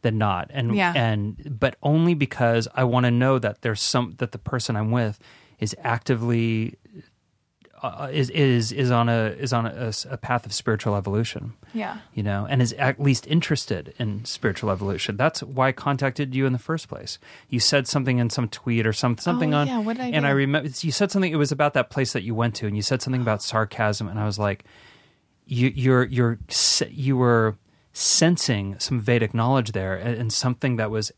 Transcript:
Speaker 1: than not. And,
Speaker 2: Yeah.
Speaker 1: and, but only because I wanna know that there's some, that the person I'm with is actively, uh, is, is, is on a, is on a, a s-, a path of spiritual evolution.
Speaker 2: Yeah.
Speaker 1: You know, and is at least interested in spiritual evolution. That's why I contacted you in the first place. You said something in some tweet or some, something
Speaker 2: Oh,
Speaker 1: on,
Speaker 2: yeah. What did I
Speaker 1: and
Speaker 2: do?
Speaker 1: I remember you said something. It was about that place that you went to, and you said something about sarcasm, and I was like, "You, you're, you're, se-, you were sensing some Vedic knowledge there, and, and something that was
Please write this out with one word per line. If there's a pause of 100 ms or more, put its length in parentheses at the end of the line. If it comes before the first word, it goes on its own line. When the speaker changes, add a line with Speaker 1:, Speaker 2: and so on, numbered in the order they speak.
Speaker 1:
than
not.
And,
Speaker 2:
Yeah.
Speaker 1:
and,
but
only
because
I
wanna
know
that
there's
some,
that
the
person
I'm
with (400)
is
actively, (1040)
uh,
is,
is,
is
on
a, (120)
is
on
a,
a
s-,
a
path
of
spiritual
evolution. (220)
Speaker 2:
Yeah. (160)
Speaker 1:
You
know,
and
is
at
least
interested
in
spiritual
evolution.
That's
why
I
contacted
you
in
the
first
place. (300)
You
said
something
in
some
tweet
or
some,
something
Speaker 2:
Oh,
Speaker 1:
on,
Speaker 2:
yeah.
What
did
I
Speaker 1:
and
Speaker 2:
do?
Speaker 1:
I
remember (120)
you
said
something.
It
was
about
that
place
that
you
went
to,
and
you
said
something
about
sarcasm,
and
I
was
like, (840)
"You,
you're,
you're, (100)
se-,
you
were (380)
sensing
some
Vedic
knowledge
there,
and,
and
something
that
was